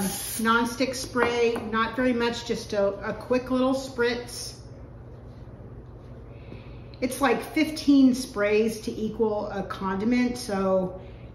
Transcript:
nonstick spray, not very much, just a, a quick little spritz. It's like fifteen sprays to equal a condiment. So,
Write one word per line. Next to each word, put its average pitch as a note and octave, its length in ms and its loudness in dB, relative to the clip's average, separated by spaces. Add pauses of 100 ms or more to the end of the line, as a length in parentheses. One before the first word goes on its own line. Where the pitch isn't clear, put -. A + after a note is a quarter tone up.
(440)
nonstick A#3+ 500 2
spray, A#3+ 640 2 (160)
not A3+ 240 0
very B3+ 180 4
much, A#3 320 0
just - 280 -4
a, G3+ 140 4 (220)
a G3+ 40 -2
quick B3 360 0
little B3+ 240 4
spritz. - 800 -2 (2500)
It's B3+ 200 -2
like A#3+ 200 4
fifteen C#4+ 720 6
sprays G#3+ 680 2
to A#3 100 -6
equal G#3 560 0
a G3 160 -4
condiment. A3 760 0
So, F#3+ 640 0 (340)